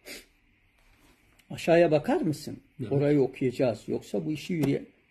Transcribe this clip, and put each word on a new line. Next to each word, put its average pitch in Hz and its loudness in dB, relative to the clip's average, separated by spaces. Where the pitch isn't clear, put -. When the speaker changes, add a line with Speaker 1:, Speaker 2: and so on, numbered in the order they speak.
Speaker 1:
Aşağıya 170 4
bakar 156 0
mısın? 151 -6
Speaker 2:
Evet. 113 -6
Speaker 1:
Orayı 143 4
okuyacağız. 123 0
Yoksa 156 -6
bu 156 -4
işi 156 -8
yürüye-, 143 0